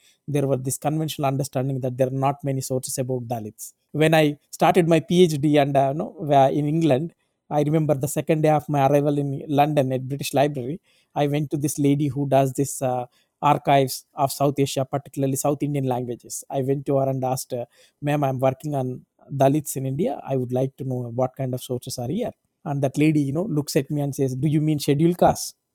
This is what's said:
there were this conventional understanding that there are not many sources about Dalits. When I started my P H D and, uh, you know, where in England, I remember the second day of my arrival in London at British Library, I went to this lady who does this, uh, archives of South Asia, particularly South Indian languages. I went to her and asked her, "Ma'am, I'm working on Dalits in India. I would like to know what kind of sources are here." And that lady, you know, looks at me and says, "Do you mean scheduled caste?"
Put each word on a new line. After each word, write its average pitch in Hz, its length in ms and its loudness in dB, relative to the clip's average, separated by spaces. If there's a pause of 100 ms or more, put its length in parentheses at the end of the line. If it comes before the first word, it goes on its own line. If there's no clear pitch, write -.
(260)
there 139 220 -2
were 135 80 2
this 131 220 -6
conventional 151 500 -4
understanding 135 540 -4
that 127 140 -4
there 131 120 2
are 135 180 -4
not 139 160 -2
many 135 180 -2
sources - 380 -4
about 127 300 -4
Dalits. 110 440 -10 (200)
When 156 200 2
I 151 260 4 (120)
started 170 380 4
my 165 100 6
P 175 240 4
H 156 180 4
D 151 180 4
and, 143 180 4
uh, 135 160 4
you 151 60 -4
know, - 200 -8
where 139 320 6
in 147 160 0
England, 156 480 2 (360)
I 151 120 0
remember 151 320 2
the 131 140 -4
second 156 320 -2
day 156 80 2
of 151 200 2
my 143 200 2
arrival 147 280 4
in 143 300 -4
London 143 460 2
at 131 160 -4
British 139 260 -6
Library, 143 460 0 (340)
I 147 140 0
went 143 240 -2
to 160 40 -2
this 143 220 -2
lady 143 300 2
who 139 200 -4
does 135 260 2
this, - 280 -4
uh, 127 240 -4 (360)
archives 139 720 2
of 139 180 0
South 139 260 0
Asia, 139 260 0
particularly 135 520 -4
South 143 260 -2
Indian 143 220 -4
languages. 123 640 -6
I 139 120 -4
went 139 240 -2
to 139 120 2
her 131 100 2
and 135 160 -4
asked 131 280 -4
her, 123 140 -8 (360)
"Ma'am, 147 220 -2
I'm 131 160 -2
working 135 340 -2
on 127 320 -6 (260)
Dalits 139 440 2
in 135 100 -4
India. 165 400 -4
I 135 100 -2
would 123 160 -2
like 131 260 -2
to 139 60 -10
know 123 300 -6
what 127 220 -2
kind 131 180 -4
of 127 80 -10
sources 123 340 -8
are 120 120 -6
here." 196 240 -6 (300)
And 143 200 -2
that 139 160 2
lady, 151 220 4
you 135 120 -2
know, 165 120 -2
looks 147 320 -4
at 143 140 0
me 147 120 -2
and 139 120 -4
says, 131 220 -2
"Do 131 100 -2
you 151 140 2
mean 151 180 0
scheduled 156 380 2
caste?" - 380 2 (200)